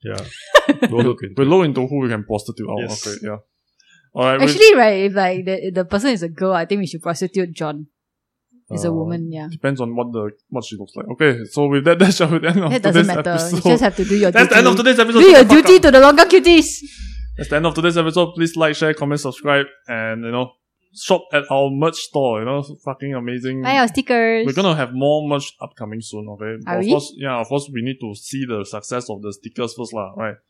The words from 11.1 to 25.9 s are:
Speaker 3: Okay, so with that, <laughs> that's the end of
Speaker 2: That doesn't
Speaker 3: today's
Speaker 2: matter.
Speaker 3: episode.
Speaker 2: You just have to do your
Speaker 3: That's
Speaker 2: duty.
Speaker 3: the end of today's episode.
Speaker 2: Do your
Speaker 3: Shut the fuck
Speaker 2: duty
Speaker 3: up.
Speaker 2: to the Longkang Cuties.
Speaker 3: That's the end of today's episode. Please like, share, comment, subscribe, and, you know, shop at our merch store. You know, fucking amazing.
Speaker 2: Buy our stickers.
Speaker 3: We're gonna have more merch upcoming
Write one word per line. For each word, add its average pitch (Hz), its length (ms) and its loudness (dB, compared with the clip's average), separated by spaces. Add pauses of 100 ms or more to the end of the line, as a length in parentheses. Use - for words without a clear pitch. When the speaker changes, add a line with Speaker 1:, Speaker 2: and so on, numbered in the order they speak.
Speaker 3:
Okay, 117 320 0
so 143 220 -2
with 139 180 0
that, 170 140 4
<laughs> 196 40 8
that's 190 160 4
the 180 60 2
end 160 100 -2
of 165 60 -2 (300)
Speaker 2:
That 233 120 -2
doesn't 196 200 4
Speaker 3:
today's 202 40 2
Speaker 2:
matter. 175 240 -4
Speaker 3:
episode. 170 260 -4
Speaker 2:
You 185 40 -4 (120)
just 240 100 2
have 202 140 0
to 185 80 -2
do 190 120 0
your 196 140 2
Speaker 3:
That's 226 160 6
Speaker 2:
duty. - 60 0
Speaker 3:
the 208 60 6
end - 80 6
of 190 100 4
today's 240 220 4
episode. 233 200 0
Speaker 2:
Do 339 60 2
your 359 140 12
Speaker 3:
Shut 226 100 8
the 269 60 8
fuck 320 100 8
Speaker 2:
duty 370 120 10
Speaker 3:
up. 370 40 8
Speaker 2:
to 302 100 6
the 262 80 10
Longkang 294 320 8
Cuties. 339 380 6 (680)
Speaker 3:
That's 151 120 -10
the 147 80 -2
end 160 80 0
of 160 80 0
today's 165 240 0
episode. 165 360 0
Please 165 220 -6
like, 156 200 0
share, 156 180 -2
comment, 147 260 -4
subscribe, 139 460 -2 (240)
and, 113 340 -8
you 117 80 -8
know, 123 200 -4 (440)
shop - 280 -2 (100)
at 147 180 0
our 139 180 0
merch 151 280 -2
store. 127 420 -4
You 110 60 -6
know, 139 180 -6 (220)
fucking 139 280 -10
amazing. 127 480 -8
Speaker 2:
Buy 262 160 -2
our 247 120 2
stickers. 226 560 -2
Speaker 3:
We're 139 80 -2
gonna 175 220 0
have 127 180 -6
more 147 340 0
merch 143 240 -6 (100)
upcoming 110 400 -14